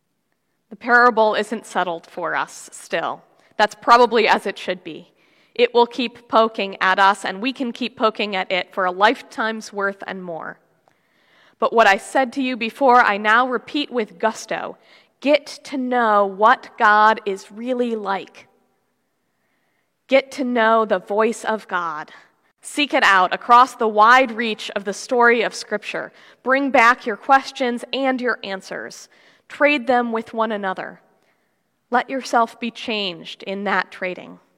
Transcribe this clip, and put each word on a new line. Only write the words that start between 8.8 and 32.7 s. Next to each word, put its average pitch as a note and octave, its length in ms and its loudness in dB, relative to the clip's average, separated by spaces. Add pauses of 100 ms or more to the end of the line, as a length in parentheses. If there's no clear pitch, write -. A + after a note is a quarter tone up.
a F3+ 60 -2
lifetime's A3 800 -2
worth G3 360 -6
and F#3 160 -12
more. E3+ 340 -14 (1000)
But - 140 -2
what A3+ 140 6
I G3 100 6
said C4 360 -2
to C#4 80 -6
you B3+ 160 -4
before, A#3+ 440 2
I G#3 160 2
now G#3+ 300 2
repeat B3+ 440 -6
with G#3+ 280 -6
gusto. - 580 -6 (420)
Get C#4+ 260 0 (200)
to C#4+ 120 -10
know A#3+ 480 0
what G#3 520 0
God G#3+ 480 4
is F#3+ 260 -8
really A#3+ 440 -4
like. G3 520 -10 (1600)
Get C4+ 260 2
to D4 100 -6
know A3+ 420 2
the G3+ 140 -2
voice A3 460 -2
of A3 220 -6
God. E3 440 -8 (480)
Seek - 360 -6
it C4 80 0
out F#3 280 4
across A#3+ 440 4
the A3+ 120 0
wide A3+ 440 6
reach A3 440 -6
of G#3 80 -6
the G3 100 -6
story A#3 500 2
of F3 100 -4
Scripture. - 580 -10 (300)
Bring C4 300 -2
back B3 340 4
your A3 100 -6
questions C4 800 0
and C4 260 -2
your A#3+ 240 -4
answers. F#3 640 -12 (400)
Trade D4 380 0
them A#3+ 260 0
with A3 220 -8
one A3 180 -2
another. F#3+ 480 -8 (920)
Let B3 180 0
yourself A#3+ 500 -2
be A#3 120 -8